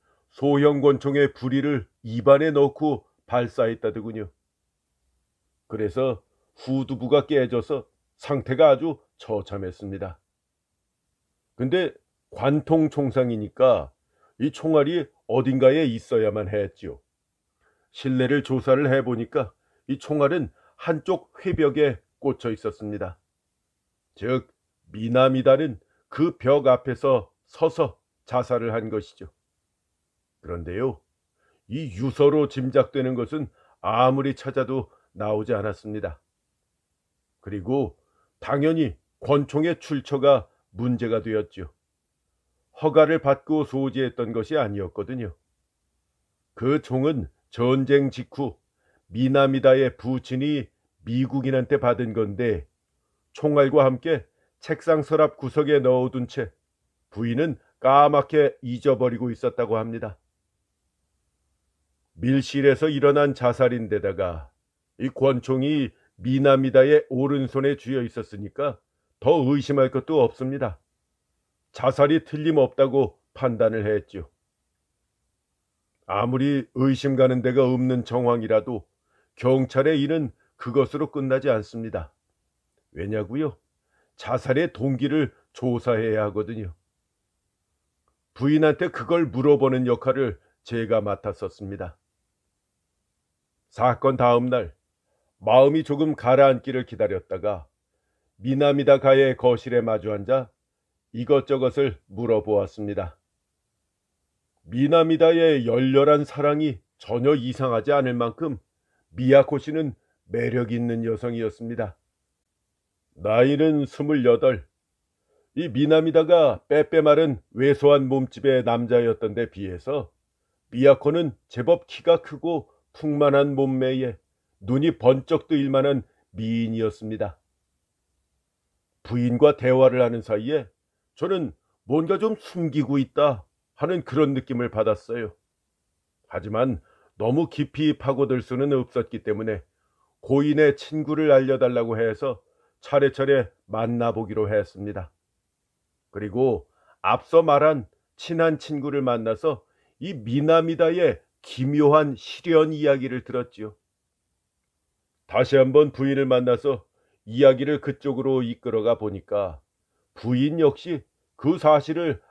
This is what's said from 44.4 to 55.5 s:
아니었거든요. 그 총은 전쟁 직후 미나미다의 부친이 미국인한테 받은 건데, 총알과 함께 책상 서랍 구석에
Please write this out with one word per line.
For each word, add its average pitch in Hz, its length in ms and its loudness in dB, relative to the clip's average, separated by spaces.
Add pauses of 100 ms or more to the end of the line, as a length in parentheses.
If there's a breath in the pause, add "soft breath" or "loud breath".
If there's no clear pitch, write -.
아니었거든요. 101 760 -6 (1200)
그 135 280 -2
총은 131 480 -4 (200)
전쟁 135 600 0
직후 127 480 -8 (500)
미나미다의 131 920 2
부친이 131 720 -6 (360)
미국인한테 131 760 -2
받은 120 340 0
건데, 104 540 -2 (640)
총알과 147 520 4
함께 131 400 -2 (340)
책상 - 420 -2
서랍 151 360 2
구석에 143 420 0